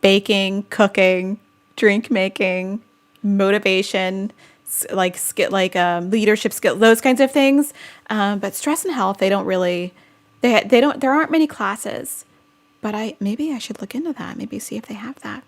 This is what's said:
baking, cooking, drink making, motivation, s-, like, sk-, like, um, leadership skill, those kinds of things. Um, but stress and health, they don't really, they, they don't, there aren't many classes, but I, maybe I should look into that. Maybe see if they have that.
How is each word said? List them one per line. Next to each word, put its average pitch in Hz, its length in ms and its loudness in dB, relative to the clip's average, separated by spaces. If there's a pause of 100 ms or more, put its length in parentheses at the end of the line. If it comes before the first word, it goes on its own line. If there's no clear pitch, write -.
baking, 196 680 2
cooking, 190 680 2 (360)
drink 214 340 2
making, 190 720 -2 (400)
motivation, 196 1080 0 (340)
s-, - 260 -6
like, 185 260 0
sk-, - 340 -2
like, 185 240 0
um, 175 340 0
leadership 214 440 2
skill, - 220 0
those 226 260 6
kinds 254 180 2
of 269 120 4
things. 277 420 2 (360)
Um, 208 300 -2
but 196 160 -8
stress 294 300 -4
and 370 80 -4
health, 196 240 -2
they 190 120 0
don't 196 160 0
really, 180 480 -2 (480)
they, 233 220 4
they 233 160 4
don't, 269 220 2
there 262 100 0
aren't 302 200 2
many 311 160 2
classes, - 760 -8 (560)
but 214 140 -6
I, 220 240 -6
maybe 233 320 -4
I 262 80 -6
should - 220 -12
look 196 120 -12
into 311 200 -6
that. - 240 -10
Maybe 208 220 -10
see - 180 -12
if 220 80 -10
they - 100 -14
have 226 260 -14
that. 220 260 -14